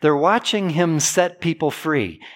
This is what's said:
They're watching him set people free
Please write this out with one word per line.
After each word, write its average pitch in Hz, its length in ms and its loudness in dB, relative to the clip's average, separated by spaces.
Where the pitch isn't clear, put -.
They're 151 120 4
watching 196 560 0
him 160 300 0
set 175 400 0
people 160 300 -2
free 120 500 -4